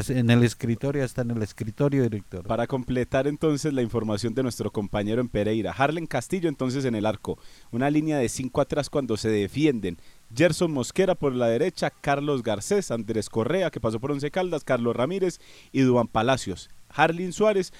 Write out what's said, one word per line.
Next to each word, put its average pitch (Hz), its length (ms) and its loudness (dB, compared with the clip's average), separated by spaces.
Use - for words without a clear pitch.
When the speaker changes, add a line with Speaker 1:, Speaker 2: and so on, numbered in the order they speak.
Speaker 1:
en 123 220 4
el 120 120 8
escritorio, 127 600 0
hasta 127 180 -4
en 120 80 -2
el 117 100 -2
escritorio, 131 640 0
director. 101 420 -4
Speaker 2:
Para 113 220 0
completar 127 600 0
entonces 151 440 0
la 135 80 0
información 110 540 -2
de 131 80 0
nuestro 113 300 -4
compañero 107 500 -2
en 120 60 -2
Pereira, 107 440 0
Harlen 147 340 0
Castillo 165 440 -2
entonces 131 340 -4
en 120 120 0
el 104 100 0
arco, 98 320 -4
una 127 180 0
línea 151 300 2
de 123 100 2
cinco 131 320 -2
atrás 143 300 -2
cuando 120 260 -2
se 110 140 -2
defienden, 107 640 0
Gerson 160 380 2
Mosquera 180 420 0
por 143 180 0
la 123 140 2
derecha, 143 440 0
Carlos 143 520 -2
Garcés, 113 480 -2
Andrés 110 400 -2
Correa, 156 400 0
que - 100 -10
pasó 113 180 -2
por 131 120 -4
Once 143 200 -2
Caldas, 175 340 -2
Carlos 117 300 0
Ramírez 170 460 -2
y 135 80 2
Duván 123 280 6
Palacios. 113 600 0
Harlin 170 420 0
Suárez 208 480 2